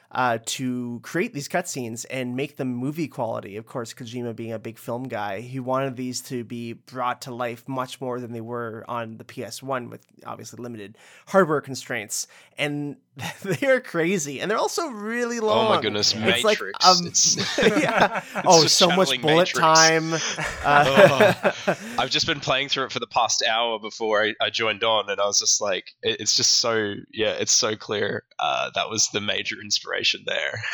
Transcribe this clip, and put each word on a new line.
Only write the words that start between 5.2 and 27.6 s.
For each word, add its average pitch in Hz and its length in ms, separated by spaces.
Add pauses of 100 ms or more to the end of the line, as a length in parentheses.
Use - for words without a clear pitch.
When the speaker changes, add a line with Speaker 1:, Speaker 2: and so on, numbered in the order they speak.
Speaker 1:
he 127 180
wanted 127 380
these 127 240
to 123 220
be 117 300
brought 123 500
to 135 80
life 120 360
much 131 340
more 127 180
than 120 140
they 117 80
were 113 460
on 113 300
the 117 60
P 123 200
S - 180
one 127 280
with 117 140 (220)
obviously 113 380
limited 110 340 (300)
hardware 156 340
constraints. 120 640 (320)
And 147 380 (220)
<laughs> - 260
they 196 240
are 254 140
crazy. 160 600
And 160 80
they're 226 80
also 339 300
really 233 540
long. 214 260
Speaker 2:
Oh - 80
my 156 60
goodness, 104 340
Speaker 1:
It's 117 280
like, 107 160
Speaker 2:
Matrix. 98 280
Speaker 1:
um, 175 180
Speaker 2:
It's - 520
Speaker 1:
<laughs> - 20
yeah. 220 720
Speaker 2:
<laughs> - 60
it's 190 100
Speaker 1:
Oh, 165 180
Speaker 2:
just - 140
Speaker 1:
so 185 100
much 147 220
Speaker 2:
channeling 127 120
Speaker 1:
bullet 160 340
Speaker 2:
Matrix. - 40
Speaker 1:
time. 160 540
Speaker 2:
<laughs> 151 320 (200)
Speaker 1:
Uh, 151 880 (140)
Speaker 2:
Oh, 170 80 (220)
I've 131 120
just 147 160
been 156 140
playing 139 300
through 135 160
it 110 60
for 127 80
the 117 80
past - 360
hour 113 360
before 107 440
I, 104 180
I 107 80
joined 110 340
on, 107 260
and 98 120
I 101 40
was 101 140
just - 220
like, 98 320 (100)
it, 113 160
it's 107 160
just - 220
so, 110 380 (160)
yeah, 107 200
it's 98 220
so 107 220